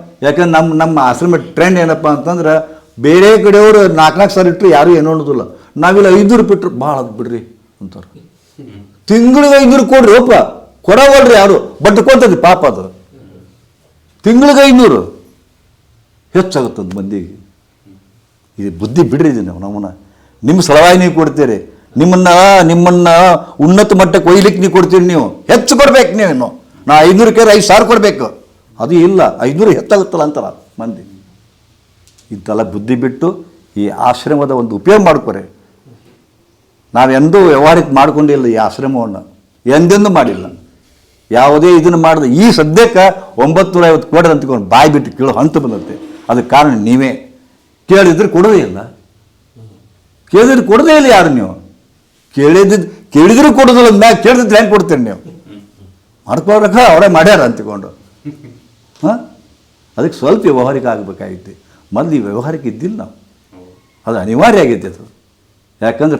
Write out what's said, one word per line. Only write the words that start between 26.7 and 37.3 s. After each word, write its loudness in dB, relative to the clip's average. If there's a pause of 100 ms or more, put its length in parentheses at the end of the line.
ನಾ 0 (140)
ಐದುನೂರು 2
ಕೇಳಿದ್ರೆ 4
ಐದು -2
ಸಾವಿರ 2
ಕೊಡ್ಬೇಕು, -2 (540)
ಅದು -4 (120)
ಇಲ್ಲ. 0 (280)
ಐದುನೂರು 0
ಹೆಚ್ಚಾಗುತ್ತಲ್ಲ -4
ಅಂತಾರ -8 (320)
ಮಂದಿ. -14 (1300)
ಇಂತೆಲ್ಲ -8 (120)
ಬುದ್ಧಿ -6
ಬಿಟ್ಟು -6 (520)
ಈ -4 (240)
ಆಶ್ರಮದ -4
ಒಂದು -8
ಉಪಯೋಗ 0
ಮಾಡ್ಕೊರಿ. -4 (1500)
ನಾವೆಂದೂ 2 (120)